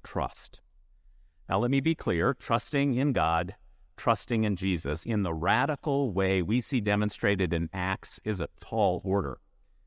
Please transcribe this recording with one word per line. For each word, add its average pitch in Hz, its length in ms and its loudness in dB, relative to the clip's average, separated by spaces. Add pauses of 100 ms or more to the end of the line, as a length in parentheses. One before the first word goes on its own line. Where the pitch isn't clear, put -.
trust. - 580 -6 (880)
Now, 92 100 0
let 120 120 0
me 139 100 2
be 156 140 2
clear, 95 380 0
trusting 139 600 0
in 135 180 2
God, 82 440 0 (420)
trusting 113 460 0
in 104 120 2
Jesus, 85 480 0
in 107 180 0
the 87 120 0
radical 131 800 0
way 95 280 4
we 107 220 0
see 127 180 -2
demonstrated 101 720 0
in 82 220 0
Acts, 95 500 -6
is 104 160 -4
a 80 80 -2 (100)
tall 101 460 0
order. 95 340 -2 (480)